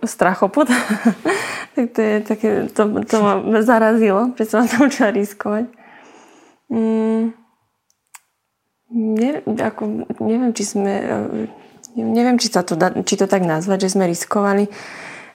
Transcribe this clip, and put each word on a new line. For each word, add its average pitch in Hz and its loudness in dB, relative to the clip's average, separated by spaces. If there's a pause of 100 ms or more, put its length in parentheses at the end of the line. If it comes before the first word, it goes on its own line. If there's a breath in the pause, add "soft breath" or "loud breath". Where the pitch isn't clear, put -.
strachopot. 196 2
<laughs> 247 2 (1000 loud breath)
Tak 233 -2
to - 0
je 214 2 (100)
také, 214 -2 (240)
to, 208 0
to 226 2
ma 202 4 (240)
zarazilo, 220 4
že 220 -4
som 226 4
sa 233 2
naučila 254 2
riskovať. 208 -4 (1040 loud breath)
Mm, 220 0 (1600)
ne-, 226 0
ako, 220 -4 (160)
neviem, 233 0
či 208 -2
sme, 202 -2 (1000 loud breath)
neviem, 233 2
či 233 0
sa 180 0
to 180 -4
dá, 175 2
či - -2
to 196 0
tak 185 2
nazvať, 185 0
že 185 -2
sme 190 2
riskovali. 202 0 (680 loud breath)